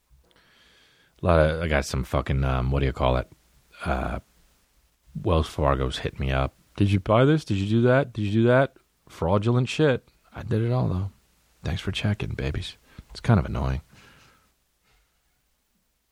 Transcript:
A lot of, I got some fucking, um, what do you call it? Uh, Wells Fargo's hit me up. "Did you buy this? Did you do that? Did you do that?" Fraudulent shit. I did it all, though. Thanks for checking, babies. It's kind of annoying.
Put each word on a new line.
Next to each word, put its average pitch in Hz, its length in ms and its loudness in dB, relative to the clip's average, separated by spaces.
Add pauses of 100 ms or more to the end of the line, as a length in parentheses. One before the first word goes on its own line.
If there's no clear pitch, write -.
(1200)
A - 20 0
lot 85 140 4
of, 78 220 2
I 85 80 -2
got 71 160 0
some 65 180 -4
fucking, 67 400 0
um, 65 280 0
what 69 100 0
do 69 40 0
you 65 60 0
call 64 240 0
it? 62 160 -4 (540)
Uh, - 340 -4 (1040)
Wells 82 240 2
Fargo's 67 520 0
hit - 200 -8
me 67 120 -2
up. 65 220 0 (220)
"Did 98 160 2
you 98 80 2
buy 110 240 2
this? 151 220 2
Did 107 100 -2
you 98 140 -2
do 113 140 2
that? 123 280 2
Did 110 120 -6
you 104 180 2
do 117 60 4
that?" 131 280 2 (320)
Fraudulent 107 640 0
shit. 143 360 0 (280)
I - 100 -14
did 107 180 -2
it 117 120 0
all, 127 160 0
though. 95 220 -2 (520)
Thanks 80 180 -4
for 98 100 -6
checking, - 440 -4
babies. - 420 -6 (320)
It's - 100 -18
kind - 200 4
of 67 60 0
annoying. 65 360 -4 (2250)